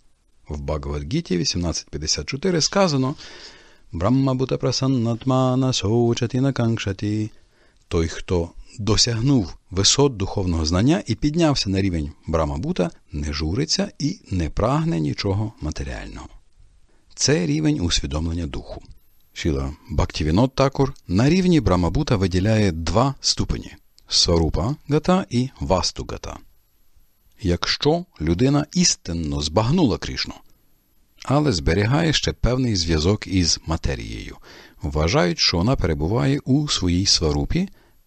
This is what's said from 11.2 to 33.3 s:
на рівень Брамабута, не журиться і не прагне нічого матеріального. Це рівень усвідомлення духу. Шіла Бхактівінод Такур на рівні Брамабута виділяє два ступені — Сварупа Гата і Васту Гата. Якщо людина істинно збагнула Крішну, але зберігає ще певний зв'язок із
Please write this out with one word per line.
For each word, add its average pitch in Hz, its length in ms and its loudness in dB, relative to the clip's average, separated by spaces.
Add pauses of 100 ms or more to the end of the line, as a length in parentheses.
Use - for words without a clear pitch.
на 95 100 2
рівень 82 320 -2 (140)
Брамабута, 82 640 0 (220)
не 73 200 -4
журиться 101 680 -2
і - 200 -4 (120)
не 85 200 -2
прагне 151 500 0
нічого 98 600 -2
матеріального. 57 680 -8 (840)
Це 160 320 0
рівень 151 340 0
усвідомлення 82 680 -2
духу. - 360 -10 (500)
Шіла 69 420 -2 (160)
Бхактівінод 82 640 0
Такур 135 400 2 (140)
на 104 200 4
рівні 180 320 4
Брамабута 92 560 2
виділяє 98 560 2
два 90 480 0
ступені — - 540 -4 (340)
Сварупа 85 680 2 (120)
Гата 156 420 2
і 127 180 0 (120)
Васту - 500 0
Гата. - 260 -10 (1040)
Якщо 147 640 0 (160)
людина 139 520 2
істинно 82 720 -2
збагнула 107 560 2
Крішну, - 360 -8 (880)
але 147 280 2
зберігає 104 600 2
ще - 200 0
певний 120 440 0
зв'язок 82 500 0
із 87 400 2